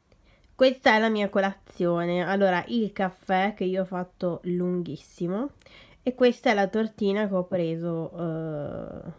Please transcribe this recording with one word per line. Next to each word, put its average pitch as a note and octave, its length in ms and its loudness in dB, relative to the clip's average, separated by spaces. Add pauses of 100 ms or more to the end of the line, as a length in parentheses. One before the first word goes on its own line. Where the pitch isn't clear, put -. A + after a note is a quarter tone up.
(560)
Questa C4 400 4
è A3 40 6
la A3+ 100 4
mia G#3 200 0
colazione. F3 960 0
Allora, F#3 420 2
il A3+ 260 -2
caffè F#3+ 640 0
che G3 100 -4
io F#3 160 0
ho F#3+ 40 0
fatto F3+ 580 -4
lunghissimo, F3+ 1040 -4 (580)
e B3 60 2
questa B3 380 2
è - 20 6
la G3+ 140 2
tortina G#3+ 600 0
che G3 60 -4
ho F#3 120 0
preso, E3 680 -2
eh, D#3+ 1080 -8